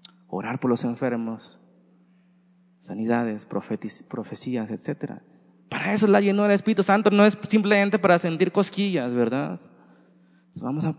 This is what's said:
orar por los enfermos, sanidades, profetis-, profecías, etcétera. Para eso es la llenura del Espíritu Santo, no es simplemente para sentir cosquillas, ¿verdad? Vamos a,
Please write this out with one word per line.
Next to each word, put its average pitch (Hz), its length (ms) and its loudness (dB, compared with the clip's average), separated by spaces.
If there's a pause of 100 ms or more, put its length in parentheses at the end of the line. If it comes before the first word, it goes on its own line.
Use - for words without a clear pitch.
(300)
orar 113 320 -6
por 127 80 0
los 120 160 0
enfermos, 117 720 -6 (1200)
sanidades, 110 640 -4
profetis-, - 640 -8
profecías, 113 640 -8
etcétera. - 500 -10 (460)
Para 185 260 -4
eso 214 120 2
es 202 60 4
la 202 100 6
llenura 202 260 2
del 202 80 6
Espíritu 196 280 0
Santo, 208 260 2
no 202 160 6
es 208 100 4 (140)
simplemente 202 480 2
para 175 220 4
sentir 175 320 0
cosquillas, 185 600 0
¿verdad? 127 480 0 (1040)
Vamos 147 240 -4
a, 156 140 -2